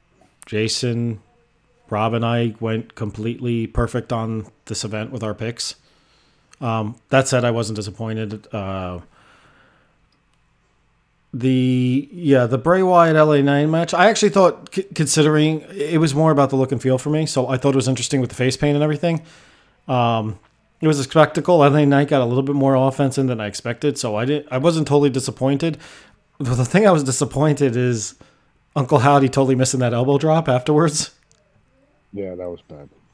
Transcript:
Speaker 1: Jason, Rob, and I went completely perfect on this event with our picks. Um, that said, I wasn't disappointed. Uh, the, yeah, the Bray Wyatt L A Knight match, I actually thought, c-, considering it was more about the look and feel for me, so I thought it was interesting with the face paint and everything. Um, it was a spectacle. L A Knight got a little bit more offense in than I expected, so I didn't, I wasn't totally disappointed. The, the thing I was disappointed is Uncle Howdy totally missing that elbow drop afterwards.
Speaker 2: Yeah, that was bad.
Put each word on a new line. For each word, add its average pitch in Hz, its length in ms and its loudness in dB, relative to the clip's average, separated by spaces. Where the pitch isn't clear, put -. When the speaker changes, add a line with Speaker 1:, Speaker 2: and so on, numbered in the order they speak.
Speaker 1:
Jason, 117 760 -4
Rob, 110 260 -2
and 117 100 -2
I 117 360 0
went 113 340 -6
completely 113 720 -6
perfect 117 460 -4
on 113 360 -6
this - 180 -10
event 107 280 -8
with 113 100 -10
our 107 120 -6
picks. - 420 -10
Um, 113 360 -4
that 131 200 2
said, 123 160 0
I 120 60 0
wasn't 113 260 -4
disappointed. 107 760 -10
Uh, 95 480 -8
the, 127 760 0
yeah, 139 340 2
the 120 120 -2
Bray 175 240 2
Wyatt 170 340 6
L 151 160 6
A 143 100 4
Knight 143 240 2
match, 160 280 -2
I 180 160 6
actually 208 180 2
thought, 180 460 2
c-, 190 80 -4
considering 151 760 2
it 156 280 -2
was 156 160 2
more 156 160 4
about 139 200 2
the 135 60 -2
look 131 160 0
and 120 100 -4
feel 131 160 0
for 147 120 -6
me, 156 140 0
so 135 240 -2
I 131 80 -2
thought 139 180 0
it - 20 2
was 123 120 0
interesting 131 320 -2
with 120 100 -4
the - 60 -16
face 127 200 0
paint 147 180 0
and 143 100 0
everything. 160 380 -2
Um, 117 500 0
it 160 40 0
was 151 120 2
a 135 60 -4
spectacle. 156 600 4
L 139 100 4
A 151 120 4
Knight 139 220 2
got 143 120 2
a 120 60 2
little 127 160 0
bit 143 120 -4
more 135 200 2
offense 131 420 0
in 135 120 0
than 117 120 -4
I 104 60 -6
expected, 120 500 -4
so 110 180 -6
I 113 120 -2
didn't, 147 260 -4
I 127 60 -2
wasn't 160 280 0
totally 143 240 2
disappointed. 135 680 -4
The, 123 160 -4
the 123 120 0
thing 208 200 2
I 196 40 6
was 156 120 4
disappointed 139 760 0
is 123 380 -4
Uncle 139 220 0
Howdy 135 320 4
totally 135 240 0
missing 127 260 0
that 120 140 0
elbow 131 240 0
drop 156 320 0
afterwards. 151 600 0
Speaker 2:
Yeah, 95 220 -10
that 90 160 -12
was 87 100 -16
bad. 71 300 -20